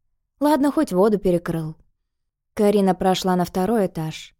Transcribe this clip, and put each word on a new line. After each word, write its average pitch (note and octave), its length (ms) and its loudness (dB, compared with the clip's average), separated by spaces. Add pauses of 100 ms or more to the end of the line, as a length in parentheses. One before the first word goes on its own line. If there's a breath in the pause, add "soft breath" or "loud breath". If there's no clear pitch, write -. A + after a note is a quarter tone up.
(400)
Ладно, C#4+ 320 2
хоть D#4 200 0
воду G3 260 2
перекрыл. E3+ 580 -4 (760)
Карина G3+ 400 2
прошла F#3 420 0
на F3+ 80 0
второй F#3+ 420 -2
этаж. D#3+ 540 -10